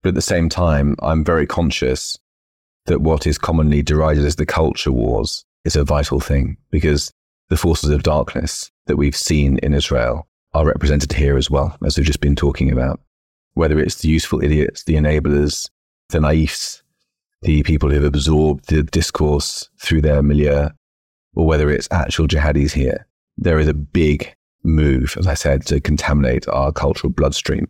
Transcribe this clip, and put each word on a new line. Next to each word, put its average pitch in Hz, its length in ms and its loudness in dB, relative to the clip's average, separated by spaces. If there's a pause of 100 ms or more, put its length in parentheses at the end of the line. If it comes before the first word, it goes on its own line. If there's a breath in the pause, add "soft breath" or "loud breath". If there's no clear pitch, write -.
But 95 80 0
at - 60 -2
the 80 60 -2
same 85 260 0
time, 73 520 2
I'm 80 240 0
very 80 220 0
conscious - 720 -2 (680)
that - 140 0
what 78 260 0
is - 120 0
commonly 76 440 2
derided 76 420 2
as 73 120 -2
the 78 100 -2
culture - 460 0
wars 57 520 -2 (200)
is 73 100 -2
a 73 100 2
vital 71 360 0
thing, 67 360 -2 (140)
because 78 400 0 (380)
the - 80 0
forces 80 340 0
of 73 120 2
darkness - 680 -2 (160)
that 76 100 0
we've 71 200 0
seen 71 420 2
in 73 160 0
Israel 62 520 -2 (280)
are 80 120 2
represented 71 460 0
here 69 240 2
as 64 140 -2
well, 69 340 -2
as - 120 -2
we've 71 100 2
just 73 140 -2
been 71 160 2
talking 69 340 0
about. 65 300 -2 (540)
Whether 78 260 2
it's 82 160 -2
the 78 120 -2
useful 78 360 0
idiots, 76 400 0
the 80 100 0
enablers, 73 760 0 (420)
the 85 80 -2
naifs, 78 640 -2 (600)
the 76 200 2
people 76 280 0
who've 73 140 2
absorbed 73 640 0
the 76 140 2
discourse 73 840 -2 (120)
through 80 220 0
their 73 200 2
milieu, 71 460 2 (680)
or 82 120 0
whether 76 240 2
it's - 200 -4
actual 80 360 -2
jihadis 73 460 0
here, - 340 -2 (300)
there 80 220 0
is 76 100 2
a 76 60 0
big 76 580 0 (300)
move, 71 560 2
as 92 80 0
I 92 80 0
said, 69 320 0
to 73 140 0
contaminate 69 680 0
our 69 240 -2
cultural 71 400 -2
bloodstream. 71 580 -2